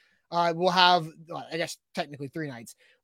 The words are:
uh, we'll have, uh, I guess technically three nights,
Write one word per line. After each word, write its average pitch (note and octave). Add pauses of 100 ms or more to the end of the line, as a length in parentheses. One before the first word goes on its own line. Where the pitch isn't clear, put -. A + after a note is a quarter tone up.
(320)
uh, E3+
we'll F3+
have, F3+ (240)
uh, D3
I E3
guess E3 (160)
technically C#3+
three D#3
nights, A#2+ (280)